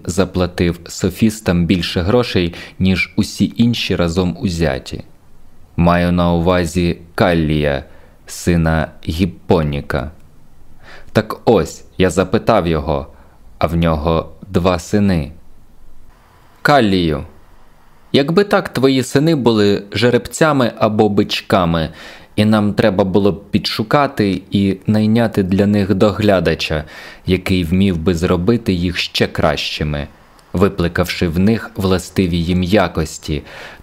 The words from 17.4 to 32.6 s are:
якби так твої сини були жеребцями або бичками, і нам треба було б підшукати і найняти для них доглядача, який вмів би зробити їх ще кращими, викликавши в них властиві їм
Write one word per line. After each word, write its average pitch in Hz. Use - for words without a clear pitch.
якби 156
так 202
твої 131
сини 151
були 107
жеребцями 123
або 107
бичками, 87
і 107
нам 107
треба 104
було 98
б -
підшукати 110
і 98
найняти 107
для 95
них 101
доглядача, 92
який 92
вмів 92
би 85
зробити 92
їх 87
ще -
кращими, 76
викликавши 90
в 82
них 101
властиві 92
їм 90